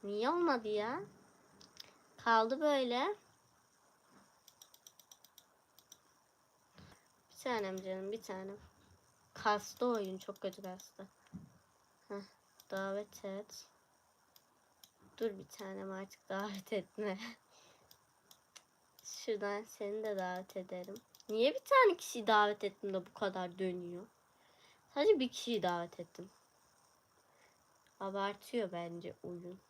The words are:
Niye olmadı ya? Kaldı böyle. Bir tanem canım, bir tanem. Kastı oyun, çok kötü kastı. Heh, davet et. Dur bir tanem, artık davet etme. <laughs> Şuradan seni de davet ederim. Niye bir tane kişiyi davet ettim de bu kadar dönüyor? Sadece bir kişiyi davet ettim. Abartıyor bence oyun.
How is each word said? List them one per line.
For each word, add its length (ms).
Niye 280
olmadı 380
ya? 320
Kaldı 360
böyle. 540
Bir 200
tanem 260
canım, 360
bir 100
tanem. 340
Kastı 520
oyun, 320
çok 220
kötü 220
kastı. 440
Heh, 140
davet 540
et. 420
Dur 120
bir 160
tanem, 460
artık 360
davet 440
etme. 500
<laughs> 1800
Şuradan 580
seni 400
de 160
davet 380
ederim. 380
Niye 260
bir 100
tane 320
kişiyi 300
davet 380
ettim 300
de 120
bu 80
kadar 440
dönüyor? 480
Sadece 260
bir 80
kişiyi 340
davet 380
ettim. 300
Abartıyor 720
bence 500
oyun. 480